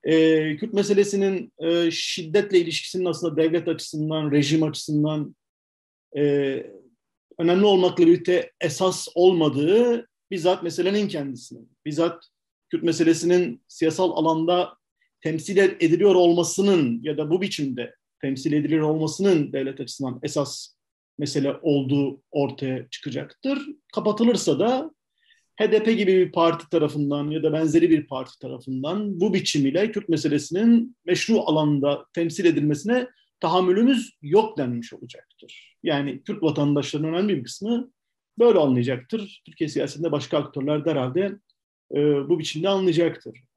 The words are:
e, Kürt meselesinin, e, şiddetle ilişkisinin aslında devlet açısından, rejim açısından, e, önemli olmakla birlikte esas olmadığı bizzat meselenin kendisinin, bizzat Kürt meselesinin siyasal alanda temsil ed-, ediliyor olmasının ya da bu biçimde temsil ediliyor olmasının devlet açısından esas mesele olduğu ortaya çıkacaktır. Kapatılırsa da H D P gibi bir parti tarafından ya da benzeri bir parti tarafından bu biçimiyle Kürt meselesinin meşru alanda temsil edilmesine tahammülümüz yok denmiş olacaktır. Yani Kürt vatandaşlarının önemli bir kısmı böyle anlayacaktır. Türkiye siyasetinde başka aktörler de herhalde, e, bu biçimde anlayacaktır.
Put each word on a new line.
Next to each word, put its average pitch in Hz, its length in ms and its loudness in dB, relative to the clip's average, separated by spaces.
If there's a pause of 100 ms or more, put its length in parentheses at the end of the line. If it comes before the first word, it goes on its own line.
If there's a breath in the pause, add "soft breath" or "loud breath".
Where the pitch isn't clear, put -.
e, 156 520 2
Kürt 214 160 -8
meselesinin, 196 840 0
e, 170 320 0
şiddetle 185 680 0
ilişkisinin 170 440 -6
aslında 165 320 -4
devlet 160 320 0
açısından, 156 600 -4
rejim 147 320 2
açısından, 151 760 -4 (800)
e, 143 60 0 (1160)
önemli 175 260 2
olmakla 180 420 4
birlikte 175 540 4
esas 180 540 -2
olmadığı 180 960 2 (220)
bizzat 180 320 0
meselenin 180 460 -2
kendisinin, 139 600 -10 (160)
bizzat 165 380 -2 (460)
Kürt 165 120 -4
meselesinin 170 880 2
siyasal 165 420 0
alanda 165 680 0 (440)
temsil 160 360 -4
ed-, 190 280 2
ediliyor 175 300 4
olmasının 170 880 4
ya 147 160 -4
da 151 120 -4
bu 180 120 2
biçimde 131 520 -6 (260)
temsil 135 320 -4
ediliyor 151 300 0
olmasının 156 680 0
devlet 135 280 -6
açısından 131 420 -8
esas 143 520 -6 (440)
mesele 143 440 -2
olduğu 139 680 0
ortaya 131 600 -4
çıkacaktır. 196 760 -8 (280)
Kapatılırsa 208 640 0
da 262 320 0 (680)
H 214 160 0
D 214 100 4
P 226 100 2
gibi 196 200 2
bir 180 200 4
parti 165 360 0
tarafından 147 640 -2
ya 156 120 -4
da 151 100 2
benzeri 160 380 2
bir 151 160 2
parti 131 320 -10
tarafından 143 840 -6
bu 190 140 0
biçimiyle 160 580 0
Kürt - 160 -6
meselesinin 165 960 2
meşru 180 360 0
alanda 147 760 0
temsil 170 300 -4
edilmesine 160 640 0 (320 soft breath)
tahammülümüz 185 840 2
yok 190 360 0
denmiş 123 340 -6
olacaktır. - 920 -20
Yani 143 400 -4
Kürt - 200 -8
vatandaşlarının 147 720 -2
önemli 190 240 0
bir 123 80 -8
kısmı 233 460 -6 (480)
böyle 220 200 6
anlayacaktır. 135 880 -2
Türkiye - 220 -8
siyasetinde 147 440 -4
başka 151 260 -2
aktörler 143 460 -4
de 165 60 0
herhalde, 156 480 -4 (560)
e, 143 340 2
bu 170 100 2
biçimde 156 300 -4
anlayacaktır. 170 720 0 (160)